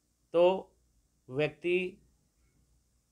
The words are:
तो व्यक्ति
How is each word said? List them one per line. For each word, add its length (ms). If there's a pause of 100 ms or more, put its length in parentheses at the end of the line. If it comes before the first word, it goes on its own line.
(340)
तो 420 (540)
व्यक्ति 760 (1040)